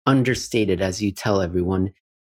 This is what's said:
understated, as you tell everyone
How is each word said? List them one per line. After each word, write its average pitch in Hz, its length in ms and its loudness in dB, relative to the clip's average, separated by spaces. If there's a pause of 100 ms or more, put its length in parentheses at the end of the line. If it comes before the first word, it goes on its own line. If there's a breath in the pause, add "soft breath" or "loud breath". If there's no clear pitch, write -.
understated, 120 720 2
as 95 200 -2
you 101 100 0
tell 98 300 0
everyone 92 500 0 (340)